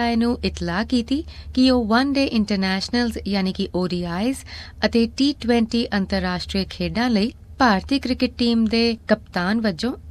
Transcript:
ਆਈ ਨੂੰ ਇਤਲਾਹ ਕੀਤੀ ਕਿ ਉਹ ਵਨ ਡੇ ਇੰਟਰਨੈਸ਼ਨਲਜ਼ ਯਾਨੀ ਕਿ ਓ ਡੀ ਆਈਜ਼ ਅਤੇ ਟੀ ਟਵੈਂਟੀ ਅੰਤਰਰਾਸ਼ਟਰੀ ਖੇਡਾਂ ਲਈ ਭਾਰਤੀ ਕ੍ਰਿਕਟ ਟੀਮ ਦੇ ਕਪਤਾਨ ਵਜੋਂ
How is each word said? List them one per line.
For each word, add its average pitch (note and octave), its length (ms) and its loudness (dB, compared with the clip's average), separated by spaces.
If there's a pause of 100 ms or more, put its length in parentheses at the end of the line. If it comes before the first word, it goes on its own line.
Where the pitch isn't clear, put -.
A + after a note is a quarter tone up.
ਆਈ A#3 120 0
ਨੂੰ A#3 300 2
ਇਤਲਾਹ F#3 460 -2
ਕੀਤੀ B3+ 320 0 (300)
ਕਿ C4 180 6
ਉਹ B3 220 4
ਵਨ C4+ 200 2
ਡੇ C#4 120 2
ਇੰਟਰਨੈਸ਼ਨਲਜ਼ G#3+ 920 0 (100)
ਯਾਨੀ F#3+ 260 0
ਕਿ F#3+ 220 -4
ਓ F3+ 120 0
ਡੀ F3 160 -4
ਆਈਜ਼ G3 400 -4 (420)
ਅਤੇ A#3 220 4 (100)
ਟੀ C#4 240 2
ਟਵੈਂਟੀ A#3 460 2 (100)
ਅੰਤਰਰਾਸ਼ਟਰੀ F#3 720 -2
ਖੇਡਾਂ F#3 400 -2
ਲਈ A3 240 2 (260)
ਭਾਰਤੀ A#3+ 400 4
ਕ੍ਰਿਕਟ B3 380 0
ਟੀਮ A#3 280 2
ਦੇ A#3 320 2 (100)
ਕਪਤਾਨ G#3+ 540 0
ਵਜੋਂ A3 340 -2 (160)